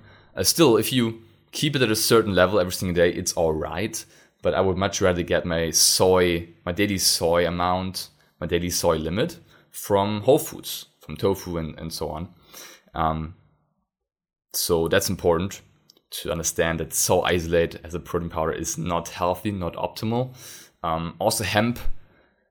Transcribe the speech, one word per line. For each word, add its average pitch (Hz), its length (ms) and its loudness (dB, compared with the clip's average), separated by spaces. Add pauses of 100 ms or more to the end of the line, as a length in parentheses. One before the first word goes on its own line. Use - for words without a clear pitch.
(360)
Uh, - 80 -4
still, 131 340 6
if 110 160 0
you 117 280 0 (300)
keep 147 240 -2
it 131 60 0
at 107 100 4
a 110 40 2
certain 107 380 4
level 90 240 6
every 90 140 2
single 90 240 -4
day, 87 160 4
it's - 220 -4
all 82 180 2
right. 78 540 -6 (360)
But 87 120 2
I 95 80 2
would 95 160 2
much 98 240 -2
rather 90 200 4
get 87 240 0
my 82 260 -2
soy, 90 760 4 (180)
my 90 60 -4
daily 101 260 0
soy 87 480 2
amount, 90 640 -2 (300)
my 85 80 -6
daily 85 220 0
soy 82 260 2
limit 87 420 -4 (320)
from 101 520 0
whole 139 180 6
foods, - 460 -10 (160)
from 76 160 -12
tofu 92 400 -2
and, 78 200 -8
and 80 140 -10
so 78 180 -8
on. 80 200 -8 (640)
Um, 80 400 -2 (1160)
so 82 340 0
that's 95 220 2
important 87 520 -2 (600)
to - 100 -6
understand 82 480 -2
that 76 140 -8
soy - 280 2
isolate 85 600 0
as 80 100 -12
a 87 60 -8
protein 85 300 -6
powder 80 240 -2
is - 240 -6
not 85 320 -4
healthy, 90 420 -2
not 87 240 -6
optimal. 123 580 -4 (480)
Um, 82 380 -4
also 98 240 0
hemp, 107 340 0 (720)